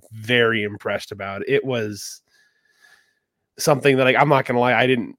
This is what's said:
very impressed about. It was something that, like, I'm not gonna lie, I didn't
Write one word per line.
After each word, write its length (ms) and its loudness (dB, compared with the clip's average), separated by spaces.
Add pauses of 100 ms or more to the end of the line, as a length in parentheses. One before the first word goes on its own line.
(100)
very 540 2
impressed 480 -6
about. 340 -10
It 180 0
was 580 -8 (1400)
something 380 2
that, 80 2
like, 120 2
I'm 120 4
not 160 4
gonna 160 -2
lie, 140 2
I 120 2
didn't 320 -2